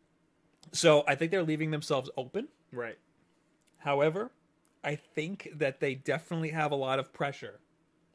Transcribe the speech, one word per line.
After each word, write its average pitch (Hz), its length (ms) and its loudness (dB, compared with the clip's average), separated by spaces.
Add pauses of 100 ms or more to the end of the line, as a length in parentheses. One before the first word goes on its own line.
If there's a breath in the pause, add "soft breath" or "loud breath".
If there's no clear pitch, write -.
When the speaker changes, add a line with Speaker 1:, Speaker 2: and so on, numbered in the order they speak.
(720)
Speaker 1:
so 151 340 8
I 143 80 2
think 165 160 0
they're 185 120 2
leaving 156 280 -2
themselves 143 460 -2
open. 160 320 -6 (240)
Speaker 2:
Right. 120 260 -8 (800)
Speaker 1:
However, 160 520 2 (540)
I 147 120 -2
think 180 580 -8
that 143 260 -2
they 139 140 0
definitely 156 560 -4
have 151 220 0
a 139 40 0
lot 135 220 0
of 131 140 -6
pressure 135 480 -8 (540)